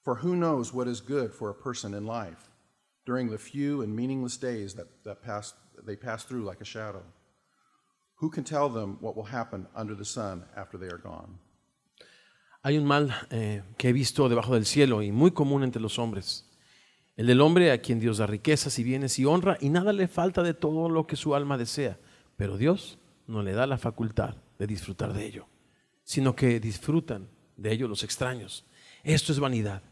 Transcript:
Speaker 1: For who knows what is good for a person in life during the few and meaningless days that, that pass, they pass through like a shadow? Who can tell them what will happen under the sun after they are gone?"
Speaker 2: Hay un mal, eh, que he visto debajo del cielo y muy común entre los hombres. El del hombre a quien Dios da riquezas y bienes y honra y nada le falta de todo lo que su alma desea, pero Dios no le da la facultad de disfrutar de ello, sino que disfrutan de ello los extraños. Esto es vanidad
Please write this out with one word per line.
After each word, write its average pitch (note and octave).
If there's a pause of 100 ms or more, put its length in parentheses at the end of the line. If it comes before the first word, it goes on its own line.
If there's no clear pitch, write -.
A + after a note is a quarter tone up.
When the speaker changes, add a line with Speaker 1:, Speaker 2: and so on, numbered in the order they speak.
Speaker 1:
For B2+
who F3
knows D3+
what B2
is A#2
good B2
for G#2
a -
person A#2
in G#2
life G#2+ (560)
during B2
the G#2+
few C#3+
and G#2+
meaningless B2+
days A2
that, E2+ (160)
that G#2
pass, G#2 (320)
they G#2
pass A2
through B2
like G2
a G#2
shadow? G#2 (1120)
Who D#3+
can D3+
tell D3
them G#2+
what A2
will G#2+
happen A#2
under G#2+
the G2+
sun F#2+ (100)
after F#2+
they F#2
are F2
gone?" F2 (1300)
Speaker 2:
Hay C#3+
un D3
mal, C#3+ (160)
eh, G#2+ (160)
que B2+
he B2
visto C3+
debajo A#2+
del A2
cielo B2+
y G2+
muy C#3
común C#3
entre A#2+
los A2
hombres. G#2+ (680)
El A#2
del B2
hombre E3
a A#2+
quien A#2
Dios A2
da A2
riquezas B2+
y A#2
bienes C3
y C3
honra F3
y C#3
nada F#3
le F#3+
falta F3+
de E3+
todo D#3+
lo D#3+
que D3+
su D3
alma C#3+
desea, A#2 (380)
pero G2
Dios D#3 (300)
no A2
le G2
da B2
la C3+
facultad A2 (200)
de G#2
disfrutar G2
de G#2
ello, G#2 (580)
sino C3+
que A#2+
disfrutan A2+ (260)
de G#2+
ello A#2
los G#2
extraños. B2 (380)
Esto D3+
es C#3
vanidad A2+